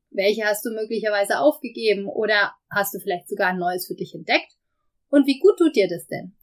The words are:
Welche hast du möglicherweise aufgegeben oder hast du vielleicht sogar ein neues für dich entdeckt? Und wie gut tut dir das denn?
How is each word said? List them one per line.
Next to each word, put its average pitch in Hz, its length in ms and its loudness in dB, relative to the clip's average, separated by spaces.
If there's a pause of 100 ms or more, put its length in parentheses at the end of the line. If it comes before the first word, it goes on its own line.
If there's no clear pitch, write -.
(120)
Welche 208 340 0
hast 208 200 -2
du 240 40 -4
möglicherweise 214 720 -2
aufgegeben 220 680 0
oder 208 460 0 (160)
hast 202 240 -2
du 196 60 -8
vielleicht 180 280 -6
sogar 202 220 -2
ein 185 100 -2
neues 180 260 -2
für 185 100 -10
dich - 200 -12
entdeckt? - 380 -4 (560)
Und 277 180 4
wie 269 120 0
gut 370 180 6
tut 320 180 2
dir 190 140 4
das 165 180 -10
denn? - 360 -10